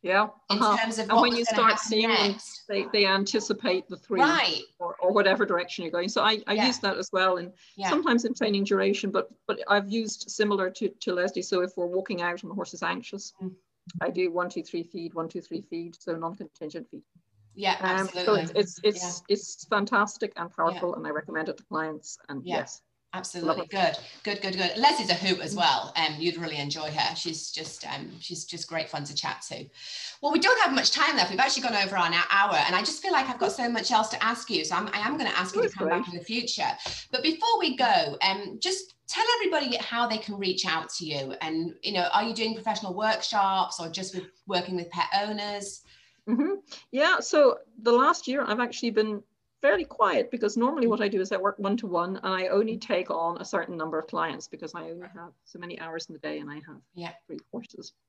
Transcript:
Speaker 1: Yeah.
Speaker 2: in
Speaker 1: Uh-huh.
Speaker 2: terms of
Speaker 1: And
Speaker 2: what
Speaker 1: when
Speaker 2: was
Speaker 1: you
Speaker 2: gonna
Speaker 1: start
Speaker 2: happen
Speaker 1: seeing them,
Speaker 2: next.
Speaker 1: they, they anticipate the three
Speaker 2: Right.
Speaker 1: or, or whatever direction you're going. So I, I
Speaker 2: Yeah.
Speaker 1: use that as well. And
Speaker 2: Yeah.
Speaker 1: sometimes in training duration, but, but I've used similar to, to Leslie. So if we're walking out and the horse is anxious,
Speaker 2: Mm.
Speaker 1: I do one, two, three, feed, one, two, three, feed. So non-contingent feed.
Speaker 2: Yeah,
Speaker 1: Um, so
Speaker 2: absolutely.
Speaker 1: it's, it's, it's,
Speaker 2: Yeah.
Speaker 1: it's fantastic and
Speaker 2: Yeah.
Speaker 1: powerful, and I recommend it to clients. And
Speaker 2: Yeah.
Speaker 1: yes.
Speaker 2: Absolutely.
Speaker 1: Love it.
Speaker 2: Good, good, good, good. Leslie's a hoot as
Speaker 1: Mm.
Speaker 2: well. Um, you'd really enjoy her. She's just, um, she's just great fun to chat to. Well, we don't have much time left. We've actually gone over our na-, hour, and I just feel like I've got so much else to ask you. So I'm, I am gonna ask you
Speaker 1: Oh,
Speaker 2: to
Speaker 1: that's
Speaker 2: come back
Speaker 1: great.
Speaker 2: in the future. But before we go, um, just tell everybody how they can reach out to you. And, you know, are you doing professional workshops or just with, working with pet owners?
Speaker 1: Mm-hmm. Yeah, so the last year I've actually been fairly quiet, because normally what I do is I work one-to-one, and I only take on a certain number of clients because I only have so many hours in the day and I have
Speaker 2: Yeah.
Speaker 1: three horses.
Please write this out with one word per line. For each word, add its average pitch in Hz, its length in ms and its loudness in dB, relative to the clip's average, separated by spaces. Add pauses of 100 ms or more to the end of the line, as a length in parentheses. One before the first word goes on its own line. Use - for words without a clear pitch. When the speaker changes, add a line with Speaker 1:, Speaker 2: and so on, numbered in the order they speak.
Speaker 1:
Yeah. 196 280 2 (200)
Speaker 2:
in 208 120 2
Speaker 1:
Uh-huh. 214 160 4
Speaker 2:
terms 226 200 0
of 220 60 -2
Speaker 1:
And 202 100 0
Speaker 2:
what 233 80 10
Speaker 1:
when 240 80 6
Speaker 2:
was 240 100 2
Speaker 1:
you 233 60 0
Speaker 2:
gonna 226 120 0
Speaker 1:
start 226 160 8
Speaker 2:
happen - 140 -2
Speaker 1:
seeing 220 220 4
them, 202 220 4
Speaker 2:
next. - 360 -10
Speaker 1:
they, 202 240 0
they 202 140 6
anticipate 196 840 2
the 180 100 -12
three - 220 -2
Speaker 2:
Right. 269 440 4 (160)
Speaker 1:
or, 175 200 -6
or 180 140 4
whatever 196 320 6
direction 175 380 -2
you're 160 80 -4
going. 175 180 0
So - 140 2
I, 214 240 2
I 190 60 0
Speaker 2:
Yeah. 214 140 4
Speaker 1:
use 247 120 0
that 196 180 0
as - 160 -6
well. 185 240 4
And 180 160 -8 (220)
Speaker 2:
Yeah. 196 140 0
Speaker 1:
sometimes 240 360 4
in - 80 0
training 202 300 2
duration, 196 480 2
but, 185 180 0 (180)
but 415 200 -2
I've 202 220 2
used 214 420 -4
similar 196 400 2
to, 196 180 -4
to - 240 -4
Leslie. 180 300 -2
So 185 180 2
if 180 160 -4
we're 175 80 0
walking 180 380 -2
out 175 180 -2
and 165 80 -12
the 202 60 -10
horse 180 180 -6
is 175 100 -10
anxious, 180 580 -6
Speaker 2:
Mm. 185 120 -8 (460)
Speaker 1:
I 170 120 0
do 175 200 0
one, 175 160 0
two, 175 160 -6
three, 170 200 -6
feed, 165 320 -10
one, 165 120 -4
two, 170 140 -8
three, - 200 -10
feed. 170 380 -10
So 170 160 -6
non-contingent 165 760 -10
feed. - 100 -16 (540)
Speaker 2:
Yeah, 196 260 0
Speaker 1:
Um, 190 260 0
so 180 120 -6
Speaker 2:
absolutely. 196 240 4
Speaker 1:
it's, 165 120 -6
it's, 202 280 0
it's, 208 200 2
Speaker 2:
Yeah. 175 320 -4
Speaker 1:
it's - 300 -12
fantastic 208 720 0
and 170 120 -8
Speaker 2:
Yeah. - 60 -20
Speaker 1:
powerful, 170 400 0
and 160 100 -8
I 151 40 -6
recommend 156 400 -4
it - 80 -6
to - 60 -20
clients. 156 540 -6 (120)
And 135 160 -8
Speaker 2:
Yeah. - 120 -4
Speaker 1:
yes. - 240 -8 (320)
Speaker 2:
Absolutely. 175 360 -6
Speaker 1:
Love 160 160 0
it. - 40 -20
Speaker 2:
Good, 185 280 0 (260)
good, 202 180 -4
good, 190 140 -4
good. 185 220 0
Leslie's 233 320 4
a 175 60 4
hoot 180 260 0
as 190 120 -6
Speaker 1:
Mm. 202 40 -4
Speaker 2:
well. 139 400 2
Um, 156 200 0
you'd 165 200 -2
really 160 180 -6
enjoy 147 360 -4
her. 156 240 0
She's - 360 -8
just, - 340 -10
um, - 240 -8 (120)
she's 170 240 -10
just - 240 -10
great 160 200 -4
fun 147 140 -6
to 143 100 -10
chat 143 360 -4
to. - 180 -10 (540)
Well, 285 100 2
we 330 80 4
don't 453 220 6
have 269 120 4
much - 180 4
time 302 260 2
left. - 120 2
We've 190 100 -4
actually 269 240 2
gone 233 120 0
over 196 220 0
our 170 120 4
na-, 170 200 4
hour, 202 260 4
and - 180 4
I 185 60 4
just - 220 -2
feel 381 100 0
like 269 160 2
I've 240 120 -6
got 240 120 2
so 240 160 -2
much 233 240 -2
else 220 180 4
to - 140 -2
ask 233 260 -2
you. 165 140 0
So 170 140 -2
I'm, 208 160 -2
I 208 60 -2
am 247 180 -2
gonna 233 140 0
ask 185 240 -2
you 208 40 2
Speaker 1:
Oh, 240 40 4
Speaker 2:
to - 40 2
Speaker 1:
that's - 100 -6
Speaker 2:
come 180 120 -2
back 185 160 2
Speaker 1:
great. 180 80 -10
Speaker 2:
in 170 60 -8
the - 40 -14
future. - 540 -2 (340)
But - 100 -2
before 427 380 2
we 311 160 0
go, 180 460 4
um, 196 400 -2
just - 320 -4 (140)
tell 440 180 0 (100)
everybody 311 400 0
how 233 320 0
they 220 100 -2
can 214 200 -8
reach 185 280 0
out 160 260 -2
to - 140 -8
you. 139 360 -4
And, 160 420 -4
you 202 80 -4
know, 180 220 0
are 208 100 4
you 226 100 -2
doing 220 200 -2
professional 202 400 -4
workshops 202 880 0
or 165 80 -6
just 185 260 -8
with, 180 80 -6 (240)
working 180 300 -2
with 170 120 -4
pet - 180 -2 (200)
owners? 208 540 -6 (480)
Speaker 1:
Mm-hmm. 285 240 2 (400)
Yeah, 320 260 4
so 294 400 6 (220)
the 226 100 4
last 285 340 6
year 269 160 0
I've 233 200 0
actually 240 300 -2
been 214 300 2 (400)
fairly 311 240 4
quiet, 180 460 2
because 208 260 0
normally 254 300 2
what 214 140 2
I 208 60 2
do 202 140 0
is 190 100 -2
I 196 60 0
work 202 220 0
one-to-one, 190 640 0
and 190 100 0
I 185 140 0
only 220 320 2
take 180 320 0
on 170 280 -2
a - 60 -8
certain 175 320 -4
number 160 220 -2
of 156 80 -8
clients 165 400 -4
because 156 260 -14
I 165 160 -12
only 175 240 -12
have 170 200 -18 (120)
so - 140 -20
many 170 200 -12
hours 165 280 -10
in 170 60 -14
the 151 60 -16
day 151 200 -8
and 147 100 -12
I 143 60 -12 (100)
have 151 160 -18 (140)
Speaker 2:
Yeah. 170 160 -10 (160)
Speaker 1:
three 147 100 -12 (140)
horses. - 420 -14 (160)